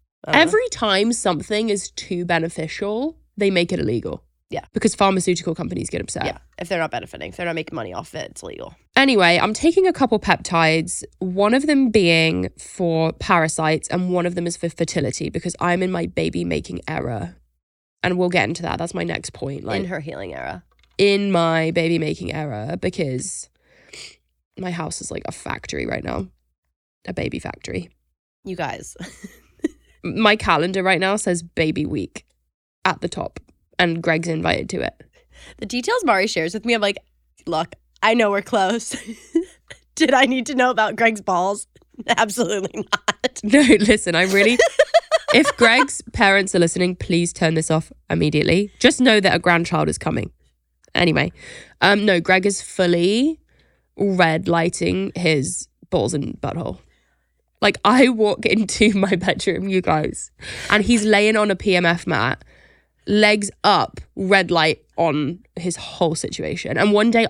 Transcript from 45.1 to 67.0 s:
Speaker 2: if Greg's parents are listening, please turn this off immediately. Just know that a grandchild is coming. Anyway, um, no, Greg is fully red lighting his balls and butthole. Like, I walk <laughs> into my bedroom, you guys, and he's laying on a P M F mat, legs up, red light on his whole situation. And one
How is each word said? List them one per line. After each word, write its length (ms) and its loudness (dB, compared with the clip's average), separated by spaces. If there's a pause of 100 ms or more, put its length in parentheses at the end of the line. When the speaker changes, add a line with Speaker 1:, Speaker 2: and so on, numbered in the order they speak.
Speaker 2:
if 240 4
Greg's 440 4 (120)
parents 400 4
are 60 4
listening, 360 2
please 380 0
turn 220 0
this 160 -2
off 200 0 (180)
immediately. 720 2
Just 220 4
know 180 6
that 160 2
a 40 2
grandchild 500 2
is 80 -4
coming. 340 -4 (640)
Anyway, 380 0 (500)
um, 240 4
no, 140 4
Greg 260 2
is 160 0
fully 800 0 (580)
red 500 2
lighting 680 -2
his 520 -2 (220)
balls 240 0
and 280 -6
butthole. 380 -8 (800)
Like, 240 2
I 240 6
walk 360 0
<laughs> 0 -
into 520 2
my 180 2
bedroom, 540 -2
you 120 2
guys, 480 -2 (400)
and 140 4
he's 220 2
laying 320 4
on 120 2
a 60 2
P 220 0
M 80 2
F 200 0
mat, 380 -2 (640)
legs 420 2 (140)
up, 380 2 (160)
red 340 2
light 300 2 (160)
on 420 0 (160)
his 220 -6
whole 380 -2
situation. 640 -6
And 140 4
one 200 4